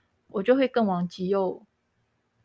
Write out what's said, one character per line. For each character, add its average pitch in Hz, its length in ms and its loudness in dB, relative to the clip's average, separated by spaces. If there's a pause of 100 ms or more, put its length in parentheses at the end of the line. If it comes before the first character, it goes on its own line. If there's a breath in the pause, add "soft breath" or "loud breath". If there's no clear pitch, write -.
(340 soft breath)
我 190 80 -2
就 247 140 4
会 269 100 2
更 233 200 0
往 180 200 0
极 180 220 -6
右 196 360 -2 (800)